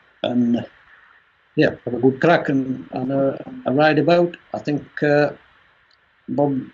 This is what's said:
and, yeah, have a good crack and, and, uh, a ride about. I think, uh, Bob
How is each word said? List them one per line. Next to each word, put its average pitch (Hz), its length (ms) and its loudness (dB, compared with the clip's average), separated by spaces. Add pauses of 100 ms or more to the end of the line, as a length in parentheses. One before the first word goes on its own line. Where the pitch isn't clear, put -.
(240)
and, 120 420 0 (880)
yeah, 156 300 2
have 120 100 -6
a 117 40 -4
good 131 220 2
crack 165 280 2
and, 131 420 -4
and, 127 220 -6
uh, 139 260 -2 (260)
a 127 80 -2
ride 151 280 2
about. 175 360 2 (160)
I - 60 -6
think, 143 260 -6 (200)
uh, 147 260 2 (1000)
Bob 135 320 -2 (140)